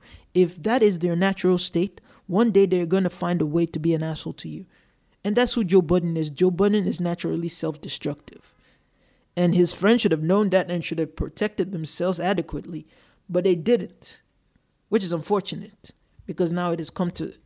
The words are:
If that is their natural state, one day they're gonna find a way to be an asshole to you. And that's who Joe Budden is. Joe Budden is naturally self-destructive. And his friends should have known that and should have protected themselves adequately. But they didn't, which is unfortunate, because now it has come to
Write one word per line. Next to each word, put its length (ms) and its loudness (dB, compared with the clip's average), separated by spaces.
If 280 2
that 200 2
is 160 4
their 180 0
natural 420 2
state, 420 -2
one 240 2
day 160 6
they're 200 0
gonna 240 0
find 300 -2
a 60 0
way 200 0
to 120 -4
be 160 0
an 80 -2
asshole 320 -6
to 140 -14
you. 180 -12
And 140 0
that's 180 2
who 100 2
Joe 180 6
Budden 340 0
is. 140 -2
Joe 200 2
Budden 360 2
is 140 -4
naturally 480 -4
self-destructive. 1040 -8
And 180 2
his 180 4
friends 280 2
should 120 2
have 100 0
known 280 2
that 200 0
and 140 -4
should 140 -6
have 180 -4
protected 540 -4
themselves 480 -4
adequately. 680 -4
But 160 0
they 100 4
didn't, 680 -2
which 160 0
is 80 -6
unfortunate, 800 -6
because 260 -2
now 200 -2
it 80 -4
has 100 -8
come 220 -4
to 220 -8